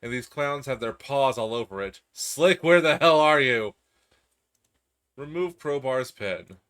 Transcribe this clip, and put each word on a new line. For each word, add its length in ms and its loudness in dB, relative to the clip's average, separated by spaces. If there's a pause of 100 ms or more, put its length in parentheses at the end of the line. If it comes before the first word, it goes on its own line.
and 100 -12
these 160 -8
clowns 380 -6
have 140 -6
their 140 -6
paws 440 -2
all 160 -6
over 280 -8
it. 200 -10 (120)
Slick, 500 0
where 180 6
the 160 2
hell 220 6
are 220 6
you? 320 0 (1400)
Remove 420 -8
Crowbar's 520 -4
pin. 460 -8 (120)